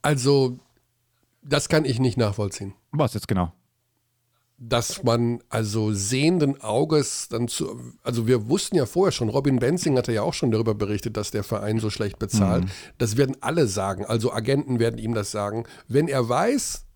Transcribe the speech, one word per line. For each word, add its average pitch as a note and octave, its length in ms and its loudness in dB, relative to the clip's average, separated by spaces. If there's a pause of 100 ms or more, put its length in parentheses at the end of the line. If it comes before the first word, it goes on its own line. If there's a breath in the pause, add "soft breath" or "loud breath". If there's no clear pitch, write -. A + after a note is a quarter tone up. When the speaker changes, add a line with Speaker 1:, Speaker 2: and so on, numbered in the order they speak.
Speaker 1:
Also, C3+ 580 2 (800)
das D3 280 -2
kann D#3 160 4
ich B2 140 0
nicht B2+ 180 2
nachvollziehen. G2+ 560 -2 (180)
Speaker 2:
Was D3 220 0
jetzt - 140 -6
genau? F2+ 260 0 (1080)
Speaker 1:
Dass A#2 420 -2
man A#2 460 2
also G#2+ 440 0
sehenden C#3 680 2
Auges C#3 680 0
dann A#2 180 -2
zu, - 320 -6 (240)
also A#2 240 -2
wir A2 220 2
wussten G3 260 0
ja D3 100 4
vorher F3+ 280 0
schon, A2+ 160 -2
Robin C3+ 300 2
Benzing C#3+ 380 2
hatte B2 140 0
ja A2 100 0
auch C3 120 -2
schon B2+ 180 0
darüber A2 240 2
berichtet, G#2 400 -4
dass G#2 160 -4
der G#2 120 -4
Verein G#2+ 360 -2
so A2 100 -2
schlecht G#2 300 -4
bezahlt. F#2+ 460 2
Speaker 2:
Mhm. F#2+ 40 -6 (280 loud breath)
Speaker 1:
Das A2 180 -2
werden C3 240 2
alle D3 280 2
sagen, G2 380 -2
also A2+ 280 0
Agenten C3 460 0
werden A#2 200 0
ihm A2 140 -4
das G#2 180 -2
sagen. G#2 320 -4 (240 loud breath)
Wenn D3+ 220 2
er C3 180 0
weiß G3 580 0 (100)